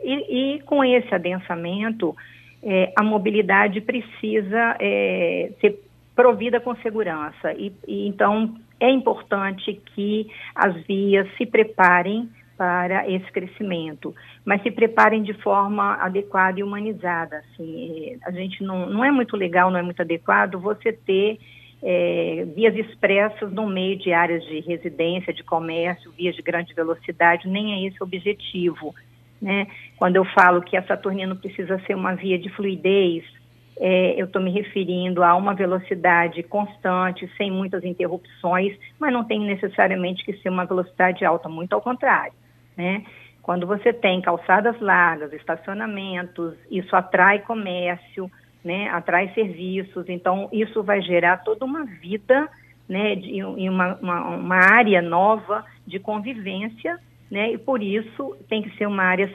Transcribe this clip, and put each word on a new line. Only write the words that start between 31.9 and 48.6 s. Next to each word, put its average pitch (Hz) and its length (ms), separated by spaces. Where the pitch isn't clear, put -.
uma 185 180
via 185 240
de 180 120
fluidez, 190 720
é, 185 400
eu 190 120
tô 190 100
me 185 140
referindo 180 720
a 175 100
uma 202 180
velocidade 175 920
constante, 185 920
sem 202 140
muitas 185 320
interrupções, 180 920
mas 294 120
não 240 120
tem 220 160
necessariamente 190 840
que 202 100
ser - 140
uma 185 160
velocidade 185 600
alta, 165 240
muito 160 240
ao 214 80
contrário, 240 520
né? 185 280
Quando 180 240
você 208 260
tem 185 300
calçadas 202 580
largas, 170 520
estacionamentos, 180 1200
isso 190 240
atrai 190 460
comércio, 185 920